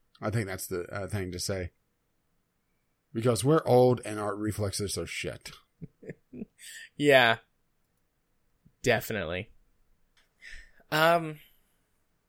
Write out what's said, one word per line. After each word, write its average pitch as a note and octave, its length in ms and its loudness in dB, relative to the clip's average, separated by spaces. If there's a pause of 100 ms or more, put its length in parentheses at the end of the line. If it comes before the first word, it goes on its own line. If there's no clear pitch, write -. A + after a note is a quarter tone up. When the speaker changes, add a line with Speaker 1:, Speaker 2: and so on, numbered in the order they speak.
(220)
Speaker 1:
I A2 100 -4
think G#2+ 160 -2
that's F#2 200 -10
the, F2 160 -6 (100)
uh, G2 140 -8
thing F#2+ 240 -6
to F2 80 -10
say. F#2 320 -6 (1400)
Because A2+ 300 0
we're D3+ 220 2
old B2 400 6
and G#2+ 140 -6
our G#2 160 -4
reflexes G#2 600 -4
are E2 100 -6
shit. - 480 -10
Speaker 2:
<laughs> - 60 -20 (1300)
Yeah. B2+ 420 6 (1500)
Definitely. G2 680 -2 (1400)
Um, D#3+ 480 2 (880)